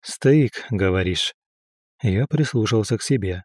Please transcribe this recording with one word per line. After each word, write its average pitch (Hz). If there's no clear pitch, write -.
«Стейк, -
говоришь?» 92
Я 110
прислушался 117
к -
себе. 98